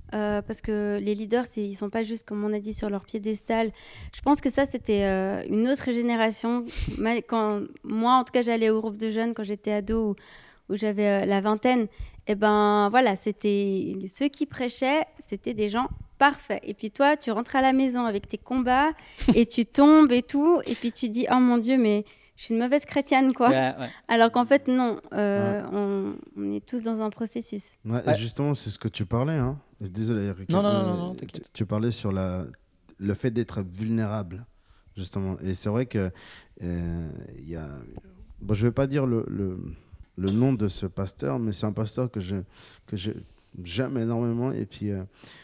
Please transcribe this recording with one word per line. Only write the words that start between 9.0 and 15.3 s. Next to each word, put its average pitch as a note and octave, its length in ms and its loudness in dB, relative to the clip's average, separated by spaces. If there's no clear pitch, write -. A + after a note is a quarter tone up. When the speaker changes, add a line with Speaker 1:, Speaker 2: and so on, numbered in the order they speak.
Speaker 1:
jeunes A3+ 220 0
quand A3 100 -8
j'étais G#3 280 -4
ado, G#3 400 0
où, - 600 -12
où G#3+ 40 0
j'avais, G3+ 460 2
euh, - 20 0
la G3 160 2
vingtaine. G#3+ 460 2
Et G#3+ 60 0
ben, G#3 540 4
voilà, A3+ 260 4
c'était, G3+ 800 -2
ceux C#4 180 -2
qui C#4+ 180 -6
prêchaient, C4 600 -2
c'était - 340 -8